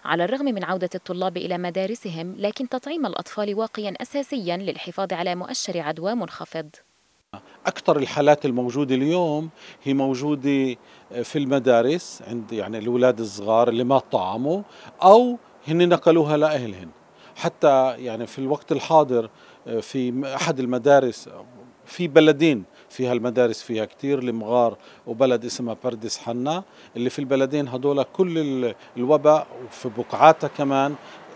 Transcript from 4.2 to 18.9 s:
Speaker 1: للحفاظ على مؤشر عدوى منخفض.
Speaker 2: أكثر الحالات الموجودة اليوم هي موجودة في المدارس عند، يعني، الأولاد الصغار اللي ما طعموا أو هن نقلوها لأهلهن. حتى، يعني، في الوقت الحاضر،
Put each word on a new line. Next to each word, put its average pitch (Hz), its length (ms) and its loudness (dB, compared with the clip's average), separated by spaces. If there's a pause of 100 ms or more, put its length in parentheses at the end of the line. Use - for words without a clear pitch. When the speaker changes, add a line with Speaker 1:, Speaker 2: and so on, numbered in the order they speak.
Speaker 1:
للحفاظ 190 560 -8
على 175 220 -4
مؤشر 180 440 -8
عدوى 160 360 -4
منخفض. 160 540 -10 (960)
Speaker 2:
أكثر - 320 0
الحالات 147 480 2
الموجودة 127 500 -2
اليوم 156 540 0 (340)
هي 139 100 -2
موجودة 135 840 0 (480)
في - 120 -8
المدارس 131 920 2
عند، 110 240 -8
يعني، 107 260 -6
الأولاد 120 420 2
الصغار 110 500 0
اللي 117 140 0
ما 131 160 4
طعموا 120 640 -4 (420)
أو 240 340 8 (300)
هن 175 220 4
نقلوها 160 480 4
لأهلهن. 120 520 -2 (460)
حتى، 131 640 2
يعني، 117 300 -8
في - 120 -14
الوقت 139 320 -4
الحاضر، 127 580 2 (380)